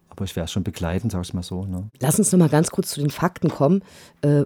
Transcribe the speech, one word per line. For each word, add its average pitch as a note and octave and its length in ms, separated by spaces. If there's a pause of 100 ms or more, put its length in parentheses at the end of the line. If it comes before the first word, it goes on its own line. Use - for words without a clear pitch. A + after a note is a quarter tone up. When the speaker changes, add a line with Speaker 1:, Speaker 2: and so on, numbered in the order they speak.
Speaker 1:
Aber - 140
ich F#2+ 120
werde E2 100
es F2 60
schon F#2+ 120
begleiten, F#2 460
sag F2+ 140
ich - 100
mal F2+ 100
so, F#2 220
ne? G2 240 (100)
Speaker 2:
Lass D3 200
uns G#3+ 120
noch F#3 80
mal E3 100
ganz D3+ 220
kurz - 200
zu C#3+ 100
den C#3+ 80
Fakten E3 400
kommen. E3+ 320 (400)
Äh, D3 240